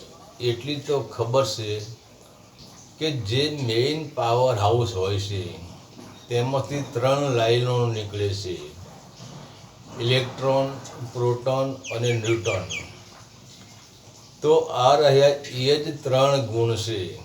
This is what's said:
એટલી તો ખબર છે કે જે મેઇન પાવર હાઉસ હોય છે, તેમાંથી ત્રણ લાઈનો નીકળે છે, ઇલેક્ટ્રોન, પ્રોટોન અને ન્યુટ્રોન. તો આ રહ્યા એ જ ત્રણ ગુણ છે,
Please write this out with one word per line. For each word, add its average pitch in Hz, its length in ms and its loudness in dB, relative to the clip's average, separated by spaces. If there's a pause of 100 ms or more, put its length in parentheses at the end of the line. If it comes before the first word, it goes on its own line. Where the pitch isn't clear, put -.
(400)
એટલી 131 480 -4
તો 147 80 0 (160)
ખબર 120 340 0
છે 107 300 -4 (1200)
કે 156 160 -2 (160)
જે 127 160 0 (180)
મેઇન 127 380 0 (100)
પાવર 127 480 2
હાઉસ 107 360 2
હોય 98 260 0
છે, 98 240 -4 (840)
તેમાંથી 131 560 -2 (120)
ત્રણ 135 440 2
લાઈનો 123 380 2 (120)
નીકળે 104 460 -2
છે, 90 220 -6 (1400)
ઇલેક્ટ્રોન, 131 680 2 (460)
પ્રોટોન 127 540 0 (240)
અને 117 220 -2
ન્યુટ્રોન. 107 520 -2 (1700)
તો 147 120 4 (300)
આ 131 140 8
રહ્યા 139 440 6 (220)
એ 143 160 4
જ 143 260 -6
ત્રણ 135 440 4
ગુણ 117 280 0
છે, 104 240 -4 (240)